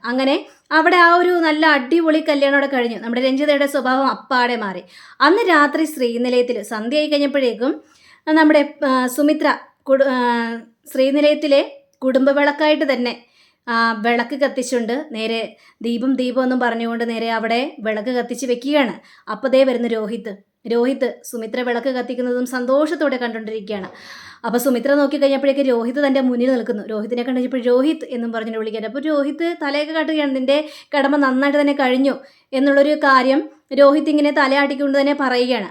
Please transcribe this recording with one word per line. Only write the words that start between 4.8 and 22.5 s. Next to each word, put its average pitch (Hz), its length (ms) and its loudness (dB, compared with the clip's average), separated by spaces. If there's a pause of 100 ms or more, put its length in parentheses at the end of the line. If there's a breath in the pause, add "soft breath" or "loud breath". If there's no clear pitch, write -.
അന്ന് 339 280 4
രാത്രി 311 360 2
ശ്രീനിലയത്തിൽ 247 800 -2
സന്ധ്യയായി 240 460 -2
കഴിഞ്ഞപ്പോഴേക്കും 277 640 0 (540 soft breath)
നമ്മുടെ, 311 480 4 (120)
ആ, 262 200 2
സുമിത്ര 302 400 0 (360)
കുടു-, 269 260 2
ആ, 262 80 0 (720)
ശ്രീനിലയത്തിലെ 294 720 2 (380)
കുടുംബ 262 320 2
വിളക്കായിട്ട് 285 600 2
തന്നെ, 240 200 -2 (540 soft breath)
ആ, 240 80 -4 (180)
വിളക്ക് 233 420 -2
കത്തിച്ചുകൊണ്ട് 254 800 -2
നേരെ 220 440 -6 (260 soft breath)
ദീപം 233 320 -2
ദീപം 254 280 -2
എന്നും 254 180 0
പറഞ്ഞുകൊണ്ട് 233 480 -2
നേരെ 226 220 -4
അവിടെ 233 500 -2
വിളക്ക് 214 300 -4
കത്തിച്ച് 247 360 -4
വെക്കുകയാണ്. 240 480 0 (360 soft breath)
അപ്പോൾ 247 180 -6
ദേ 262 160 4
വരുന്നു 240 240 0
രോഹിത്. 220 440 -6 (400)
രോഹിത് 247 420 0 (100)
സുമിത്ര 220 360 -8
വിളക്ക് 240 280 -2
കത്തിക്കുന്നതും 247 580 -4
സന്തോഷത്തോടെ 269 720 0